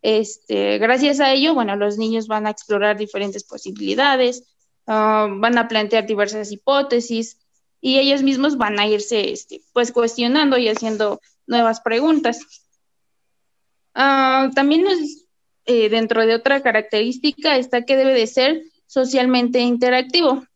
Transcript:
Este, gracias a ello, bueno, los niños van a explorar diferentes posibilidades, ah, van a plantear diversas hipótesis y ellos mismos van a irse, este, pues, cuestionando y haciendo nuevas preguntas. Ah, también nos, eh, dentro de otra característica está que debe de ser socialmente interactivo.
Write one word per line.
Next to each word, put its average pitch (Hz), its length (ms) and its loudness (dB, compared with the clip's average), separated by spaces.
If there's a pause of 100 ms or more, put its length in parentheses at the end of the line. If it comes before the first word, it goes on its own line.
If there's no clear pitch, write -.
Este, 208 760 -2
gracias 262 420 0
a 269 120 2
ello, 285 220 2
bueno, 214 220 -2
los 208 200 -2
niños 220 300 -4
van 214 180 -4
a 214 60 -4
explorar 208 460 -2
diferentes 202 480 -8
posibilidades, 247 960 -2 (420)
ah, 214 460 0
van 220 260 0
a 233 120 0
plantear 220 360 0
diversas 208 460 -2
hipótesis 240 880 -2 (420)
y 262 180 0
ellos 277 220 2
mismos 269 360 0
van 208 220 -2
a 208 80 0
irse, 208 440 -2
este, - 300 -14 (120)
pues, 240 200 0
cuestionando 247 640 0
y 247 100 0
haciendo 214 540 -4 (260)
nuevas 233 340 2
preguntas. 254 580 0 (1500)
Ah, 269 600 2
también 294 280 2
nos, 381 160 0 (680)
eh, 226 240 2
dentro 226 360 0
de 226 100 4
otra 269 260 0
característica 247 960 -2
está 247 280 -2
que 269 100 2
debe 269 180 4
de 226 140 2
ser 277 340 0 (260)
socialmente 254 720 0
interactivo. 254 840 0 (100)